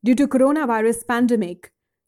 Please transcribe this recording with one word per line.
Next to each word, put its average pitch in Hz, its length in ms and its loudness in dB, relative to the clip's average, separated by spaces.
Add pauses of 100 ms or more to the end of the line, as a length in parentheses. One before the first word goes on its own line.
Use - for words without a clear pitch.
due 254 80 4
to 277 140 0
coronavirus 247 800 0
pandemic, 233 600 -2 (380)